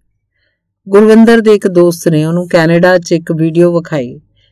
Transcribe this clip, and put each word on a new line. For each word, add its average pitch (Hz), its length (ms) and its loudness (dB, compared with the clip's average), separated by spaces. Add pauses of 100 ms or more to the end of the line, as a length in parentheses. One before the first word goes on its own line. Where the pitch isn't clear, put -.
(880)
ਗੁਰਵਿੰਦਰ 220 520 4
ਦੇ 214 120 2
ਇੱਕ 202 140 -2
ਦੋਸਤ 175 400 0
ਨੇ 156 180 0
ਉਹਨੂੰ 175 220 -6
ਕੈਨੇਡਾ 170 500 2
'ਚ 175 140 -4
ਇੱਕ 165 200 -4
ਵੀਡੀਓ 165 440 0
ਵਿਖਾਈ, 147 440 -8 (320)